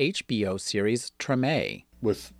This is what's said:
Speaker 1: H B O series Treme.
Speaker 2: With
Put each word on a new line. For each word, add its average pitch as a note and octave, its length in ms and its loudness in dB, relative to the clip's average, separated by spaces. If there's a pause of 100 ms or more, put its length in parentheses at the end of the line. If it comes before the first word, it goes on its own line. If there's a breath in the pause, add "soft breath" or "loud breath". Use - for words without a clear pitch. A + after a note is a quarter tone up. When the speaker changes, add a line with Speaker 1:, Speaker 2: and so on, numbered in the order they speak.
Speaker 1:
H D3 240 0
B A2 180 0
O F#2+ 140 0
series G#2+ 600 0
Treme. B2+ 640 0 (180)
Speaker 2:
With - 380 0